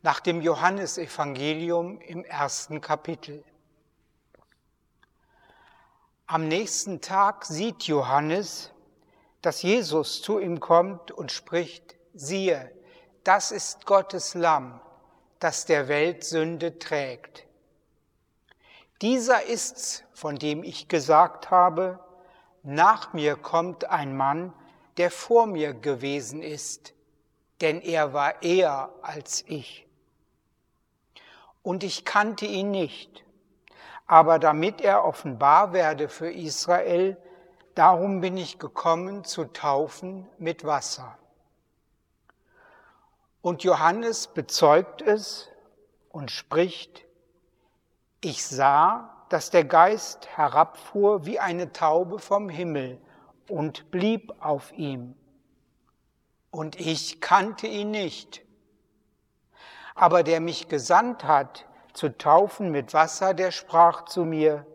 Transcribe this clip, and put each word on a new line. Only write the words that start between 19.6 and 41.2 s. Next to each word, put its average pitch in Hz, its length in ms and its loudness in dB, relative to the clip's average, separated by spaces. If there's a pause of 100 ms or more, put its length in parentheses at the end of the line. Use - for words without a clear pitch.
von 147 260 -8
dem 151 260 -4
ich - 240 -14
gesagt 160 640 4
habe: 180 480 2 (640)
‚Nach 165 500 2
mir 147 220 0
kommt 170 500 -2
ein 139 320 -4
Mann, 156 360 -2 (440)
der 175 120 2
vor 233 380 2
mir 151 260 -4
gewesen 139 680 -6
ist, - 500 -12 (680)
denn 160 200 0
er 156 300 -2
war 143 320 -2
eher 170 580 0
als - 460 -10
ich. - 400 -14 (1800)
Und 185 220 -6
ich - 180 -8
kannte 208 420 0
ihn 202 260 -4
nicht, - 520 -6 (840)
aber 160 320 8
damit 160 440 2
er 208 240 4
offenbar 151 640 2
werde 156 380 0
für 165 200 -10
Israel, 175 880 0 (580)
darum 185 460 4
bin 185 160 -4
ich 180 240 -10
gekommen, 175 640 -4
zu - 220 -8
taufen 156 840 -4 (100)
mit 160 280 -8
Wasser.‘ 131 520 -6 (2250)